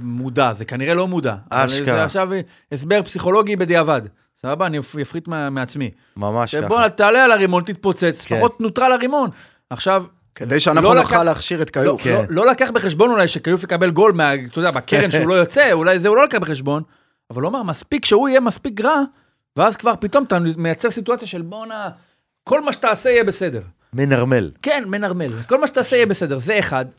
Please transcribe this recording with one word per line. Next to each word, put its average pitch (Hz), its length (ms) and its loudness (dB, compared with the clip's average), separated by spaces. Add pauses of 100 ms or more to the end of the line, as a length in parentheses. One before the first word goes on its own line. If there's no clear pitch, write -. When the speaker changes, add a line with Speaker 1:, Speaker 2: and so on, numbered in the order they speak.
Speaker 1:
מודע, 123 500 -2
זה 107 120 -10
כנראה 135 300 -4
לא 185 140 -2
מודע. 135 280 -2 (160)
אבל 131 120 2
Speaker 2:
אשכרה. 135 200 -4 (140)
Speaker 1:
זה 107 60 0
עכשיו 190 240 -4 (440)
הסבר 160 300 0
פסיכולוגי 196 540 0
בדיעבד. 165 460 0 (340)
סבבה? 156 300 -4
אני 151 120 -4
אפ-, 135 240 -10
אפחית 165 260 -10
מה-, 151 220 -6
מעצמי. 135 400 -6 (260)
Speaker 2:
ממש 107 340 -2
Speaker 1:
שבוא, 156 280 -2
Speaker 2:
ככה. 226 100 4
Speaker 1:
תעלה 214 360 4
על 247 80 6
הרימון, 185 300 2
תתפוצץ, 180 640 -2
Speaker 2:
כן. 117 100 -2
Speaker 1:
לפחות 226 240 0
נוטרל 247 320 2
הרימון. 254 380 0 (400)
עכשיו, 190 340 0 (300)
Speaker 3:
כדי 131 260 -2
שאנחנו 160 220 4
Speaker 1:
לא 214 120 6
Speaker 3:
נוכל 254 220 4
Speaker 1:
לקח-, 170 80 4
Speaker 3:
להכשיר 165 380 -2
את 147 80 -6
כיוף. 135 360 0
Speaker 1:
לא, 123 60 2
Speaker 2:
כן. 117 160 2
Speaker 1:
לא, 180 160 0
לא 247 60 6
לקח 247 200 0
בחשבון 196 400 2
אולי 202 180 2
שכיוף 170 360 -2
יקבל 175 260 0
גול 196 220 4
מה-, 151 220 2
אתה 127 240 -8
יודע, 170 120 0
בקרן 143 400 0
שהוא 160 180 0
לא 180 100 2
Speaker 2:
<laughs> 175 40 6
Speaker 1:
יוצא, 247 300 4
אולי 175 260 2
זה 175 100 2
הוא 214 80 4
לא 277 80 6
לקח 254 140 -2
בחשבון, 151 440 -4 (480)
אבל 123 120 -6
הוא 160 80 -2
אמר, 254 120 -6
"מספיק 214 420 -6
שהוא 262 240 4
יהיה 262 120 4
מספיק 233 400 -4
רע", 285 220 2 (540)
ואז 208 200 2
כבר 226 240 0
פתאום 269 240 0
אתה 190 140 0 (180)
מייצר 165 340 -2
סיטואציה 233 380 -4
של, 170 140 -10
"בואנה, 214 460 -12 (560)
כל 294 200 0
מה 285 80 -2
שתעשה 233 380 -2
יהיה 240 140 4
בסדר". 165 380 -4 (300)
Speaker 2:
מנרמל. 127 580 2 (120)
Speaker 1:
כן, 285 240 0
מנרמל. 180 560 -4
כל 254 180 0
מה 302 60 0
שתעשה 254 300 -2
יהיה 240 100 4
בסדר. 165 320 -2
זה 180 200 -2
אחד. 135 260 -2 (140)